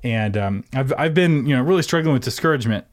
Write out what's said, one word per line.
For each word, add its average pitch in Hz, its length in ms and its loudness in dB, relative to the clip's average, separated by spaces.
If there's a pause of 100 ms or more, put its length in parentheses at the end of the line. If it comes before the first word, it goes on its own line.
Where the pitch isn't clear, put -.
And, 110 340 -2
um, 101 280 -4 (100)
I've, 135 240 -2
I've 156 160 0
been, 160 320 2
you 143 100 2
know, 127 60 0
really 175 200 2
struggling 160 300 0
with 131 100 0
discouragement 113 720 0